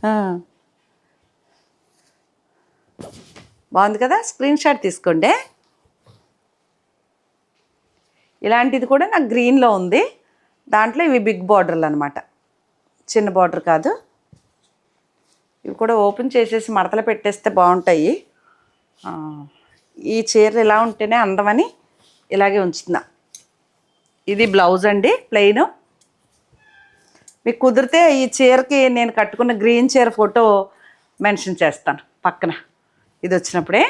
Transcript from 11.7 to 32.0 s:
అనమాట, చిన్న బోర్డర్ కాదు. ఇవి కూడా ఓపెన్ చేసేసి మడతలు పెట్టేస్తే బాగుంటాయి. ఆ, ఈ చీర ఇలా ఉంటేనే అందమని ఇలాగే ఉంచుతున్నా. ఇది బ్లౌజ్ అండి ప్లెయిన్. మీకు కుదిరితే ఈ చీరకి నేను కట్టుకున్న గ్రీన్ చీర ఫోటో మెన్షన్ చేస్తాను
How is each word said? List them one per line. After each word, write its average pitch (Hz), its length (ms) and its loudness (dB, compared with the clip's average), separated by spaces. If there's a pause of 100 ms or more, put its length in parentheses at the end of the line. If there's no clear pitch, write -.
అనమాట, 147 280 -6 (960)
చిన్న 208 240 0
బోర్డర్ 175 340 0
కాదు. 160 200 0 (1700)
ఇవి 202 180 -12
కూడా 226 120 0 (120)
ఓపెన్ 247 300 -4
చేసేసి 226 400 -2
మడతలు 196 320 -2
పెట్టేస్తే 208 400 -4 (100)
బాగుంటాయి. 180 540 2 (960)
ఆ, - 20 -14 (1040)
ఈ - 20 -2 (140)
చీర 214 240 2 (100)
ఇలా 214 120 4 (100)
ఉంటేనే 214 380 -4
అందమని 208 420 0 (680)
ఇలాగే 196 300 0
ఉంచుతున్నా. 175 360 -6 (1300)
ఇది 208 120 0 (100)
బ్లౌజ్ 185 380 2
అండి 202 200 4 (180)
ప్లెయిన్. 208 340 2 (1800)
మీకు 233 200 -4
కుదిరితే 254 360 2 (220)
ఈ - 20 0 (120)
చీరకి 262 440 4 (160)
నేను 233 220 -2
కట్టుకున్న 233 340 -2 (100)
గ్రీన్ 240 300 2
చీర 240 160 4 (100)
ఫోటో 214 240 2 (840)
మెన్షన్ 190 380 -4
చేస్తాను 151 400 -4 (240)